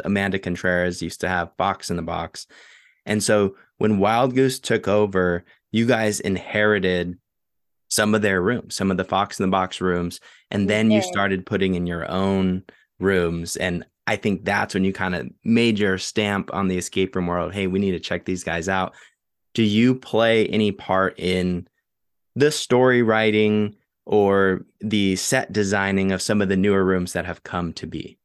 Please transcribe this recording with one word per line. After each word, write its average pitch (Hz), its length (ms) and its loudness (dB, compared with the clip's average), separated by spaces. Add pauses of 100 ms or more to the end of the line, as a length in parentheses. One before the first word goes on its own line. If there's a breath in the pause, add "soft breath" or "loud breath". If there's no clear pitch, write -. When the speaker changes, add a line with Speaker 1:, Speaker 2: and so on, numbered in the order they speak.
Speaker 1:
Amanda 98 340 0
Contreras, 90 640 -2
used 85 200 -10
to 90 60 -2
have 87 300 -4
Fox 95 320 -2
in 87 80 -4
the 85 40 -6
Box. 82 460 -10 (580 soft breath)
And 107 180 -2
so 104 320 2 (220 soft breath)
when 107 220 2
Wild 117 360 2
Goose 131 240 2
took 110 280 -2
over, 95 560 2 (280 soft breath)
you 113 140 2
guys 110 360 0
inherited 92 960 0 (720)
some 107 260 2
of 107 60 2
their 98 200 2
rooms, 110 340 -2
some 98 140 -2
of 92 80 0
the 95 60 -2
Fox 98 360 -2
in 101 60 0
the 92 60 0
Box 92 280 -2
rooms, 87 400 -2 (300 soft breath)
and 101 140 0
Speaker 2:
We 95 40 0
Speaker 1:
then 110 240 2
you 107 100 4
Speaker 2:
did. 90 60 -2
Speaker 1:
started 98 380 -2
putting 95 300 0
in 87 100 -2
your 85 240 -6
own 95 540 0 (360 loud breath)
rooms. 87 580 0
And 87 280 -4 (220)
I 110 80 0
think 101 300 -2
that's 101 280 -2
when 95 100 0
you 95 100 0
kinda 90 320 -4 (180)
made 117 340 2
your 98 200 2
stamp 101 560 -2
on 95 140 -2
the 92 100 -2
escape 95 380 -2
room 90 120 -2
world. 87 260 -2
"Hey, 98 140 -4
we 92 120 -2
need 98 120 0
to 85 80 -4
check - 260 -6
these 92 180 -6
guys 82 240 -4
out." 95 280 -2 (580 soft breath)
Do 113 100 2
you 113 320 4
play 113 520 2
any 107 240 0
part 95 480 -2
in 90 480 -2 (680)
the 143 160 4
story 123 500 4
writing 107 720 2 (300)
or 98 600 2 (160)
the 101 340 0
set - 380 -2
designing 98 580 0
of 95 100 -2
some 104 200 0
of 95 80 0
the 95 80 2
newer 98 260 4
rooms 92 300 0
that 85 120 -4
have 85 180 -12
come 87 300 -6
to - 140 -12
be? - 380 -12